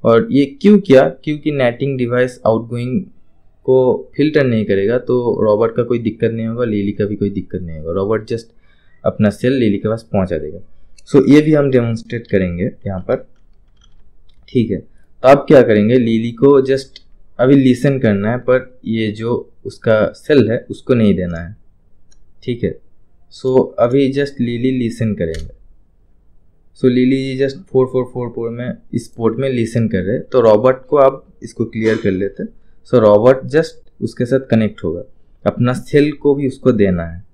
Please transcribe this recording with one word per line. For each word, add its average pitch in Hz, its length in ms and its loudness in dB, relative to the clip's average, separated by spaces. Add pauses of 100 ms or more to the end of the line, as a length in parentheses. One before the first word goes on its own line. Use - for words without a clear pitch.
और 113 280 4
ये 139 140 2
क्यों 202 340 4
किया, 139 300 6
क्योंकि 151 420 -6
नेटिंग 135 460 -2
डिवाइस 123 500 -2
आउटगोइंग 120 580 -4 (580)
को 131 540 0
फिल्टर 151 260 2
नहीं 113 220 0
करेगा, 101 320 0
तो 123 460 -2
रॉबर्ट 110 320 0
का 123 80 -2
कोई 120 160 -2
दिक्कत 113 320 -4
नहीं 113 160 -6
होगा, 117 180 -4
लिली 104 260 -4
का 104 140 -4
भी 104 100 -6
कोई 101 140 -4
दिक्कत 95 320 -8
नहीं 82 180 -12
होगा। 80 120 -8
रॉबर्ट 101 320 -4
just 113 220 -10 (600)
अपना - 240 0
सेल 127 240 -2
लिली 107 240 0
के 107 120 -6
पास 113 220 -8
पहुंचा 92 260 -2
देगा। 76 220 -10 (540)
So, 139 160 6
ये 147 120 8
भी 151 120 2
हम 143 180 2
डेमोन्स्ट्रेट 117 560 -2
करेंगे 90 440 -2 (160)
यहाँ 95 120 -6
पर, 123 280 -6 (1200)
ठीक 117 240 -2
है। 90 60 -4
तो - 500 -4
आप 139 200 6
क्या 143 140 8
करेंगे, 110 340 4
लिली 113 360 0
को 139 300 4
just 131 380 -4 (400)
अभी 131 160 4
लिसन 131 440 2
करना 104 320 0
है, 123 60 -4
पर 127 480 -2
ये 113 260 -2
जो 113 420 -6 (120)
उसका 107 420 0
सेल 123 440 2
है - 180 -4
उसको - 240 -4
नहीं 107 220 2
देना 87 220 -6
है, 85 180 -12 (880)
ठीक 120 200 -6
है। - 160 -4 (600)
So, 131 380 0
अभी 131 340 2
just 139 260 -4
लिली 120 320 -2
लिसन 113 440 -4
करेंगे। 82 440 -8 (1160)
So, - 80 -4
लिली 131 540 0
just 135 180 -2
फ़ोर 131 280 -2
फ़ोर 127 200 -4
फ़ोर 123 220 -10
फ़ोर 117 220 -8
में 120 240 -10 (200)
इस 113 140 -6
पोर्ट 113 320 -4
में 135 100 -2
लिसन 117 380 -2
कर 92 140 -4
रहे 98 140 -4
हैं, 151 100 -8
तो 127 160 0
रॉबर्ट 113 440 4
को 147 120 0
आप 135 300 2 (160)
इसको 113 220 -6
क्लियर 110 320 -2
कर 104 140 -2
लेते 98 320 -6
हैं। 220 60 -10 (380)
So, - 60 -4
रॉबर्ट 113 440 6
just - 640 -6
उसके 113 240 -6
साथ 131 140 0
कनेक्ट 110 440 -2
होगा, 85 200 -6 (420)
अपना 120 280 0
सेल 147 380 0
को 143 240 0
भी 143 120 -4
उसको - 240 0
देना 95 320 0
है। 82 200 -12 (100)